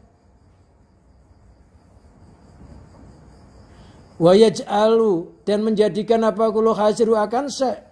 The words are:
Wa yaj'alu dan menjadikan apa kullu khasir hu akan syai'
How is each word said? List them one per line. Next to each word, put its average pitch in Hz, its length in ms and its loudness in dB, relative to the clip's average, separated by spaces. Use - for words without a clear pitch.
Wa 175 160 6
yaj'alu 220 1120 0
dan 208 160 -2
menjadikan 214 640 0
apa 220 240 -2
kullu 220 240 0
khasir 214 320 0
hu 226 80 2
akan 220 320 -4
syai' 247 440 -6